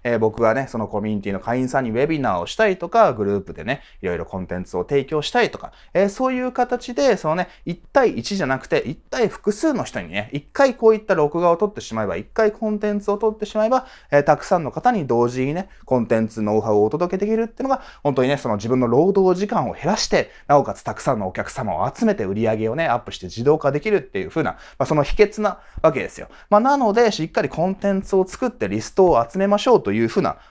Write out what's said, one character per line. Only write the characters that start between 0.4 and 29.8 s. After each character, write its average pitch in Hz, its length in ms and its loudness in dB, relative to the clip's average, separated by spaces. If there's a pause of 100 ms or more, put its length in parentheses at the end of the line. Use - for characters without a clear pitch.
が 113 100 4
ね、 131 160 -2
そ - 80 -10
の 107 100 -4
コ 104 140 -4
ミ 107 120 -4
ュ - 20 -2
ニ 98 80 -4
テ 101 80 -6
ィ - 20 -4
の 92 80 -6
会 123 200 -2
員 127 80 -2
さ 135 120 0
ん 131 40 -4
に 113 60 -4
ウ 107 40 -4
ェ 131 120 2
ビ 160 140 -2
ナ 107 160 0
ー - 40 -2
を 87 60 -6
し - 100 -10
た 220 120 2
り 185 80 0
と - 140 -10
か、 202 240 4
グ 107 100 -2
ル 101 140 0
ー - 20 -2
プ 87 140 -14
で 82 100 -12
ね、 127 160 -4 (220)
い 95 40 -6
ろ 87 100 -2
い - 20 -4
ろ 82 80 -6
コ 98 120 -10
ン 90 80 -8
テ 90 120 -6
ン 90 60 -8
ツ - 120 -10
を 90 80 -2
提 139 220 0
供 151 160 -4
し - 80 -6
た 240 100 0
り 202 100 2
と - 60 -12
か、 - 160 -14 (220)
え 190 100 4
ー、 202 60 0
そ 254 160 -4
う 254 80 -2
い 254 60 -4
う 254 120 -4
形 247 420 -4
で、 269 220 2
そ 156 120 -6
の 160 80 0
ね、 180 120 -4 (160)
一 175 160 -8 (100)
対 254 200 4
一 113 260 -6
じ 190 60 -2
ゃ 139 40 0
な 131 120 0
く - 80 -12
て、 151 180 0
一 147 120 -6
対 233 320 -2
複 - 240 -4
数 311 200 0
の 180 120 -2
人 - 180 -8
に 82 80 -12
ね、 104 240 -6
一 143 180 -8
回 277 220 2
こ 220 140 4
う 220 60 6
い 208 40 0
っ 208 80 -10
た 190 80 2
録 156 260 0
画 175 100 4
を 170 60 4
撮 208 100 0
っ 101 60 -6
て - 80 -12
し - 140 -12
ま 110 80 -2
え 101 40 -2
ば、 90 100 -4
一 208 160 -8
回 214 200 2
コ 214 180 -4
ン 208 80 -2
テ 208 140 -2
ン 208 80 -2
ツ 208 100 -4
を 202 60 0
撮 214 140 0
っ 214 60 -12
て 208 100 -8
し - 100 -8
ま 214 80 2
え 226 60 0
ば、 254 160 0 (240)
え 143 80 6
ー、 143 60 6
た 147 120 4
く - 80 -14
さ 185 140 0
ん 160 60 -2
の 120 80 -6
方 247 200 0
に 170 140 -2
同 120 220 4
時 127 180 -2
に 147 80 -4
ね、 190 160 -8 (160)
コ 127 120 2
ン 110 80 0
テ 113 120 2
ン 113 100 0
ツ、 110 140 -6
ノ 107 160 2
ウ - 20 4
ハ 107 120 0
ウ - 20 4
を 104 100 6
お 110 60 2
届 175 220 -2
け 190 120 -4
で 214 80 -2
き - 20 2
る 226 100 0
っ 226 40 -6
て - 140 -12
い 269 40 -4
う 269 40 -2
の 269 40 4
が、 - 80 -6 (200)
本 139 140 0
当 131 80 4
に 127 40 2
ね、 143 80 2
そ 127 140 -4
の 107 60 0
自 104 120 -6
分 127 100 2
の 123 100 2
労 165 260 4
働 185 260 2
時 202 80 -2
間 151 220 -2
を - 20 -8
減 - 140 -12
ら 208 100 0
し - 120 -4
て、 160 220 0 (180)
な 143 100 6
お 135 60 2
か 101 100 -6
つ - 80 -16
た 110 120 -8
く - 60 -12
さ 139 140 0
ん 110 40 -2
の 95 100 -4
お 90 40 -8
客 - 160 -8
様 95 340 -4
を 110 100 0
集 - 120 -4
め 208 100 2
て 104 120 -4
売 98 80 -4
り 110 120 0
上 110 100 2
げ 110 120 -2
を 120 80 -4
ね、 165 100 -2
ア 120 100 0
ッ 120 40 -2
プ - 120 -14
し - 60 -14
て 92 80 -14
自 110 160 -10
動 147 140 4
化 139 160 0
で - 80 -2
き 220 100 -4
る 196 60 2
っ 160 60 2
て - 180 -6
い 82 60 -6
う - 20 -10
風 160 140 -4
な、 95 80 -2
ま - 80 -12 (200)
あ、 135 80 -2
そ 151 100 0
の 143 80 4
秘 - 100 0
訣 208 260 2
な 202 200 -2 (200)
わ 156 120 4
け 127 80 -4
で 85 80 -6
す - 120 -14
よ。 - 60 -14 (240)
ま 208 80 6
あ、 - 20 8
な 269 160 4
の 233 160 2
で、 226 200 4
し 156 100 -4
っ 160 80 -4
か 226 100 0
り 143 80 -2
コ 156 160 -2
ン 190 120 -2
テ 202 160 -2
ン 190 100 -2
ツ - 140 -2
を 185 100 4
作 247 220 -4
っ - 20 0
て - 180 -6
リ 104 120 -2
ス - 120 -12
ト 185 140 6
を 120 180 4
集 - 140 -6
め 196 80 2
ま 202 120 2
し 233 100 0
ょ 240 80 8
う 147 60 4